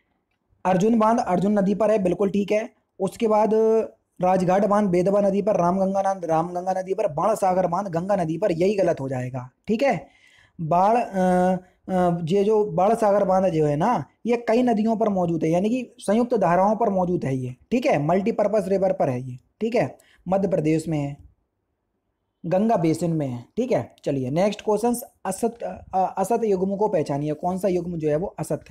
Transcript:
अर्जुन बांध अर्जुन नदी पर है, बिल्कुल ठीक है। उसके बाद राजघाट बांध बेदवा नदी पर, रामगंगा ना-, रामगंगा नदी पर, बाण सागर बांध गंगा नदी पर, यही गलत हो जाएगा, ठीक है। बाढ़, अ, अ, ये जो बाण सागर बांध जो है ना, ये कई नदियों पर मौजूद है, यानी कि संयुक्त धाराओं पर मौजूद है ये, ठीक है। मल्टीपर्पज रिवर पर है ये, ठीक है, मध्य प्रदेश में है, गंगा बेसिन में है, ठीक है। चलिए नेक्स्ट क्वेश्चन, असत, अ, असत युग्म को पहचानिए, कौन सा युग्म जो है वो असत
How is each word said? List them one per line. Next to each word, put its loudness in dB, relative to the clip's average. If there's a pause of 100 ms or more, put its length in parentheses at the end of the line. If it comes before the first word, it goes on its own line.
(640)
अर्जुन 2
बांध 4
अर्जुन 0
नदी 0
पर 0
है, 2
बिल्कुल 0
ठीक -2
है। -2 (300)
उसके -4
बाद 2 (680)
राजघाट 2
बांध 2
बेदवा 2
नदी 0
पर, 0
रामगंगा 0
ना-, -4
रामगंगा -2
नदी -6
पर, -2
बाण 0
सागर 0
बांध -4
गंगा -2
नदी -4
पर, 0
यही 2
गलत 0
हो -6
जाएगा, -6 (180)
ठीक 0
है। 0 (540)
बाढ़, 2
अ, 2 (320)
अ, 0
ये 0
जो 2
बाण 2
सागर 2
बांध 2
जो 2
है 0
ना, 0 (200)
ये -2
कई 2
नदियों 0
पर 0
मौजूद 0
है, 0
यानी 2
कि -4
संयुक्त 0
धाराओं 2
पर 0
मौजूद -2
है -2
ये, -8 (160)
ठीक 0
है। 2
मल्टीपर्पज 0
रिवर 2
पर 0
है -6
ये, -14 (240)
ठीक -2
है, 0 (300)
मध्य 0
प्रदेश 0
में -2
है, -6 (1300)
गंगा 2
बेसिन 0
में -2
है, -8 (120)
ठीक -2
है। -2 (100)
चलिए -2
नेक्स्ट 0
क्वेश्चन, 0 (300)
असत, -4 (300)
अ, 0
असत 0
युग्म 0
को 0
पहचानिए, -2
कौन -4
सा -2
युग्म -2
जो -2
है 2
वो -4
असत -8